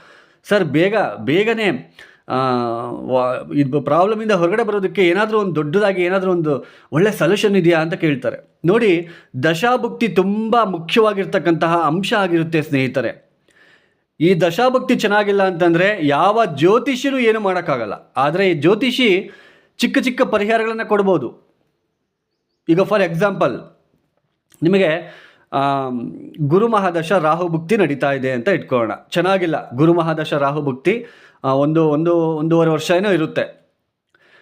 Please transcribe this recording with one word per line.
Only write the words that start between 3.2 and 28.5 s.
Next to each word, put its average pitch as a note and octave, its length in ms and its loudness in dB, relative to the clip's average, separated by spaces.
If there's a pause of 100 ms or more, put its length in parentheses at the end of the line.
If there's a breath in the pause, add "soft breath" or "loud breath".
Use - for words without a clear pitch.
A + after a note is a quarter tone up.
ಇದು C#3+ 260 0
ಪ್ರಾಬ್ಲಮಿಂದ G3+ 520 0
ಹೊರಗಡೆ F3+ 300 0
ಬರೋದಕ್ಕೆ G3 460 0
ಏನಾದ್ರೂ G#3+ 300 0
ಒಂದು G3 160 -2
ದೊಡ್ಡದಾಗಿ F3+ 480 0
ಏನಾದ್ರೂ F#3 280 0
ಒಂದು D3+ 360 -2 (260 loud breath)
ಒಳ್ಳೆ E3 200 2
ಸೊಲ್ಯೂಷನ್ G3 440 2
ಇದೆಯಾ?" E3+ 240 4
ಅಂತ E3 140 -2
ಕೇಳ್ತಾರೆ. C#3+ 680 -4
ನೋಡಿ, F3 440 2 (360 loud breath)
ದಶಾಭುಕ್ತಿ A#3 640 0
ತುಂಬ G#3+ 560 0
ಮುಖ್ಯವಾಗಿರ್ತಕ್ಕಂತಹ F3 1120 0
ಅಂಶ E3+ 360 0
ಆಗಿರುತ್ತೆ E3+ 500 0
ಸ್ನೇಹಿತರೆ. C3 680 -4 (920 soft breath)
ಈ E3+ 200 2
ದಶಾಭುಕ್ತಿ B3 540 0
ಚೆನ್ನಾಗಿಲ್ಲ G3+ 520 0
ಅಂತಂದ್ರೆ F3+ 560 2
ಯಾವ F3 420 2
ಜ್ಯೋತಿಷಿನೂ A#3+ 720 0
ಏನು A3+ 220 2
ಮಾಡೋಕ್ಕಾಗಲ್ಲ. F3 760 -4
ಆದ್ರೆ E3 340 2
ಈ E3+ 40 2
ಜ್ಯೋತಿಷಿ G#3 760 2 (460 loud breath)
ಚಿಕ್ಕ A#3+ 220 0
ಚಿಕ್ಕ C4 240 0
ಪರಿಹಾರಗಳನ್ನ A3 600 -2
ಕೊಡ್ಬೋದು. F#3+ 720 -2 (1120)
ಈಗ E3 100 4
for G3 300 2
example, E3 500 -2 (1040)
ನಿಮಗೆ, E3+ 580 0 (320 loud breath)
ಆಮ್, C3+ 600 -4 (280)
ಗುರು E3+ 280 2
ಮಹಾದಶ F3+ 440 0
ರಾಹು E3+ 360 0
ಭುಕ್ತಿ E3 280 -2
ನಡೀತಾ C#3+ 360 0
ಇದೆ C3 200 -2
ಅಂತ B2 160 -4
ಇಟ್ಕೊಳ್ಳೋಣ. B2 440 0 (180)